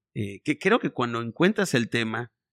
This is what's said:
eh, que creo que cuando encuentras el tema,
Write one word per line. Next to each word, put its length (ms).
eh, 300
que 160
creo 200
que 120
cuando 300
encuentras 520
el 160
tema, 420